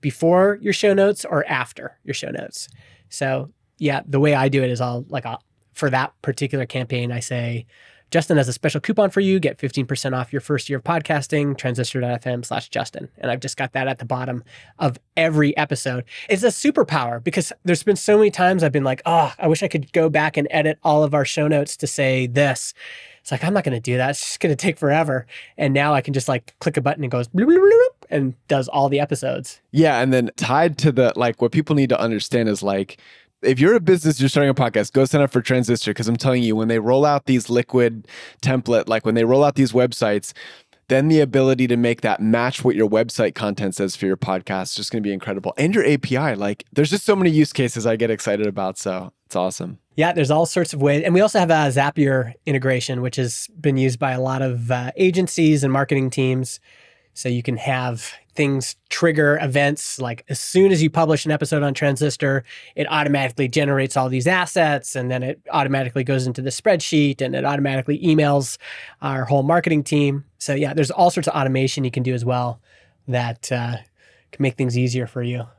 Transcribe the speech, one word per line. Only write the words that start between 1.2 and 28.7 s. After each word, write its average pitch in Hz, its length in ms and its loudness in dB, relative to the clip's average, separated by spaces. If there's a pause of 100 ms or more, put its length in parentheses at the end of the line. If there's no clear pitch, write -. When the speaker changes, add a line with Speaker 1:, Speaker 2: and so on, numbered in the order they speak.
Speaker 1:
or 151 220 -2
after 127 580 -6
your 135 100 -8
show - 180 -8
notes. - 360 -12 (400)
So 135 420 -4 (280)
yeah, 143 280 -2
the 139 140 0
way 147 160 4
I 135 140 2
do 135 120 2
it 127 80 0
is 120 120 -2
I'll, 123 260 -4
like, 127 180 -8
I'll, 117 160 -10 (300)
for - 180 -2
that 131 220 -2 (100)
particular 135 440 -4
campaign, 120 480 -6
I 120 80 -6
say, 120 440 -6 (460)
"Justin 165 240 2
has 135 140 2
a 120 40 -4
special 147 280 -4
coupon 208 280 2
for 196 120 0
you. 190 180 2
Get 151 180 -2
fifteen 135 280 -4
percent 131 280 -4
off 127 200 -6
your 135 80 -2
first - 280 -4
year 135 100 -4
of - 40 -14
podcasting, 147 760 -2
transistor 127 440 -4
dot 123 100 -2
F 117 160 -6
M 123 160 -4
slash - 240 -8
Justin." - 400 -8 (100)
And 123 140 -4
I've 127 80 -4
just 131 160 -10
got 131 160 -6
that 135 160 -4
at 131 120 -6
the 127 60 -10
bottom 127 380 -6 (360)
of 135 200 -2 (160)
every 151 400 2
episode. 131 480 -4 (260)
It's 196 140 0
a 247 40 4
superpower 135 760 0
because 175 300 -2 (100)
there's 175 200 0
been 202 120 4
so 208 220 2
many 214 120 6
times 185 340 2
I've 143 100 2
been 143 100 0
like, 131 220 -2
"Oh, 165 340 2
I 175 80 0
wish 156 160 2
I 190 60 -2
could 147 240 -6
go 165 160 4
back 151 260 0
and 147 160 0
edit 151 320 0
all 151 220 4
of 143 80 -2
our 147 100 2
show 151 240 -2
notes 147 300 0
to 147 100 -6
say 131 400 0
this." 131 460 0 (480)
It's - 100 -10
like, 135 140 -4
"I'm 180 80 0
not 196 100 0
gonna 123 160 -2
do 123 160 -2
that. 127 140 0
It's 139 100 -6
just - 220 -10
gonna 151 160 2
take 170 200 -2
forever." 147 480 0 (320)
And 139 160 0
now 143 200 2
I 135 80 2
can 139 120 -6
just, 131 140 -2
like, 127 320 -4
click - 160 -2
a 147 60 0
button 143 240 -2
and 123 60 -6
goes 123 180 -4
bloop, 190 160 0
bloop, 339 140 6
bloop, 453 500 4
and 135 240 0 (160)
does 135 180 0
all 139 220 0